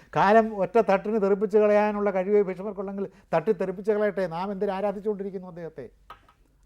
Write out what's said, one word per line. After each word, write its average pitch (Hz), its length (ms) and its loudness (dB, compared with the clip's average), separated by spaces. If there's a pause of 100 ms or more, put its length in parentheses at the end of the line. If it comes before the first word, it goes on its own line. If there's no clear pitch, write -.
(160)
കാലം 214 400 4
ഒറ്റ 190 220 0
തട്ടിന് 208 440 2
തെറിപ്പിച്ച് 196 360 2
കളയാനുള്ള 208 520 4
കഴിവ് 190 320 2
ഭീഷ്മർക്കുണ്ടെങ്കിൽ 190 680 -6 (260)
തട്ടി 165 180 0
തെറിപ്പിച്ച് 190 400 -2
കളയട്ടെ, 202 340 0
നാം 175 260 -6
എന്തിന് 196 180 -4
ആരാധിച്ചുകൊണ്ടിരിക്കുന്നു 196 800 -6
അദ്ദേഹത്തെ? 160 400 -14 (760)